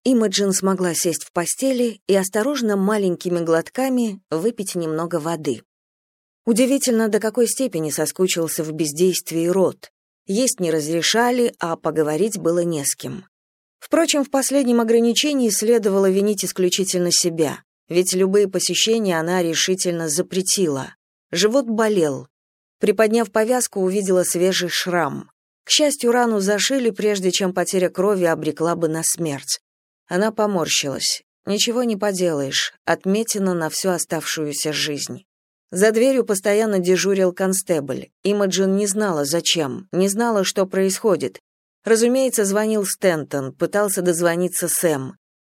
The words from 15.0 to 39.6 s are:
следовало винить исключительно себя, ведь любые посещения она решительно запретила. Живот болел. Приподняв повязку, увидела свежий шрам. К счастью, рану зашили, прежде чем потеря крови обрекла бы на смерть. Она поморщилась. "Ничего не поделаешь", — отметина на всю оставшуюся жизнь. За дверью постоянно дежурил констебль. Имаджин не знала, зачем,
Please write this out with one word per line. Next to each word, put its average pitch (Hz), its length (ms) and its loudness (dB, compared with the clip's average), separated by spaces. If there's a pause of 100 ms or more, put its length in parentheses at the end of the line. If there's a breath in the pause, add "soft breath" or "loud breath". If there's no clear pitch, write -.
следовало 202 580 2
винить 196 380 0
исключительно 180 680 0
себя, 165 520 0 (260)
ведь 180 240 0
любые 190 340 2
посещения 190 720 0
она 180 220 0
решительно 170 680 -2
запретила. 175 880 -2 (360)
Живот 214 340 2
болел. 208 640 0 (520)
Приподняв 214 520 2
повязку, 226 480 0
увидела 190 440 2
свежий 180 460 0
шрам. 160 640 -4 (320)
К - 60 -8
счастью, 285 420 2
рану 233 280 2
зашили, 208 500 0
прежде 196 420 0
чем 185 220 0
потеря 180 360 0
крови 185 360 2
обрекла 160 500 0
бы 165 120 0
на 160 160 -4
смерть. 151 580 -4 (460)
Она 202 240 0
поморщилась. 190 920 -2 (220)
"Ничего 220 380 0
не 233 120 0
поделаешь", — 180 760 -2 (120)
отметина 196 680 0
на 160 160 -2
всю - 200 -4
оставшуюся 156 840 -4
жизнь. 143 520 -6 (460)
За 202 200 4
дверью 247 340 2
постоянно 208 540 0
дежурил 185 520 2
констебль. 165 760 -2 (140)
Имаджин 190 520 2
не 208 120 0
знала, 190 380 0
зачем, 151 640 -2